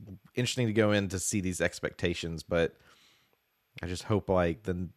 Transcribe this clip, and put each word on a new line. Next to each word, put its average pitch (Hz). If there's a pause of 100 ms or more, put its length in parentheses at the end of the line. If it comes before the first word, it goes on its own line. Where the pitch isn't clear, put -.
(360)
interesting 120
to 107
go 107
in 101
to 92
see 104
these 90
expectations, 85
but 85 (1080)
I 90
just 90
hope, 101
like, 87
the, 90